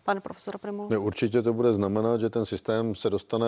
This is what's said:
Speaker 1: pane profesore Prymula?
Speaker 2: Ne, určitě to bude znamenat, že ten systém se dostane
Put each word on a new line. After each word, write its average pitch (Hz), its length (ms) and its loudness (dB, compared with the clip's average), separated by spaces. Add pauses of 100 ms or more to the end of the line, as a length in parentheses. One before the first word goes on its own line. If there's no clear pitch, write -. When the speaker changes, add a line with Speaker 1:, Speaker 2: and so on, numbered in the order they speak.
Speaker 1:
pane 196 180 -2
profesore - 360 -12
Prymula? 208 320 -8
Speaker 2:
Ne, 113 80 2
určitě 110 440 2
to 117 120 2
bude 117 200 4
znamenat, 107 460 2
že 110 100 0
ten 110 160 0
systém 110 500 -2
se 110 140 -2
dostane 113 380 0